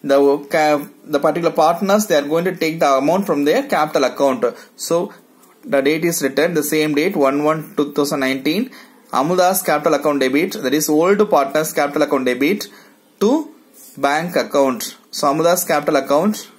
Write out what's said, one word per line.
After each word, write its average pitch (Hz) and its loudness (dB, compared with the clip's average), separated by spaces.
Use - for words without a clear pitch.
The, 139 2
uh, 147 2
the 147 -2
particular 160 0
partners, 190 2
they 165 0
are 143 2
going 165 0
to 180 -2
take 165 -4
the 143 4
amount 165 0
from 143 0
their 220 2
capital 156 0
account. 127 0
So 175 -4
the 139 0
date 160 0
is 170 -2
written, 143 0
the 147 0
same 156 0
date, 151 0
one 143 2
one 156 -2
two 147 -2
thousand 143 -2
nineteen. 143 -2
Amuda's 180 2
capital 156 0
account 143 0
debit, 139 -2
that 135 -4
is 156 -2
old 190 2
partner's 151 0
capital 147 -2
account 143 0
debit 139 0
to 285 0
bank 151 -2
account. 127 -2
So - -4
Amuda's 160 0
capital 151 0
account 151 0